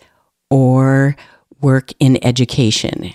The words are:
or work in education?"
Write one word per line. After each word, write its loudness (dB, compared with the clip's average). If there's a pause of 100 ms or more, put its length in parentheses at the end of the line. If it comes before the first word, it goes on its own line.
(500)
or 2 (460)
work 0
in 2
education?" -2